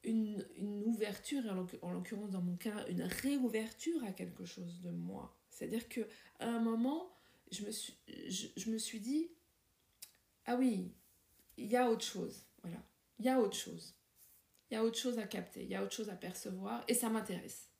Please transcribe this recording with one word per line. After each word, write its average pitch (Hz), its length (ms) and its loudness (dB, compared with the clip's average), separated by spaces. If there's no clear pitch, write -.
une, 220 420 2
une 208 260 -2
ouverture, 220 640 0
et 208 40 0
en 190 40 0
l'occur-, 185 280 -2
en 175 100 -2
l'occurrence, 196 380 -4
dans 190 120 0
mon 180 140 2
cas, 208 320 -2
une 180 140 0
réouverture 254 1000 2
à 202 80 -2
quelque 185 340 -6
chose 175 360 -8
de 175 100 -6
moi. - 480 -6
C'est-à-dire 226 400 -4
que, - 120 -4
à - 80 -2
un 233 100 2
moment, 240 560 2
je 202 120 -6
me 208 60 -4
suis, - 260 -6
je, - 300 -4
je 196 120 -2
me 220 100 2
suis 220 200 -4
dit, « 294 320 2
Ah 240 100 4
oui, 208 340 4
il - 80 -6
y 220 100 4
a 247 140 8
autre - 140 4
chose, - 420 -4
voilà. 170 200 -8
Il 220 80 0
y - 20 6
a 262 100 6
autre 202 180 4
chose. - 380 -8
Il 240 40 -4
y - 20 0
a 220 60 4
autre 226 160 4
chose 240 200 2
à 208 80 -2
capter, 185 360 -4
il - 60 -6
y 185 60 -2
a 196 100 0
autre 196 100 -4
chose 214 140 -2
à 190 80 -6
percevoir, 196 720 -4
et 247 60 8
ça 233 160 4
m'intéresse. 202 580 -2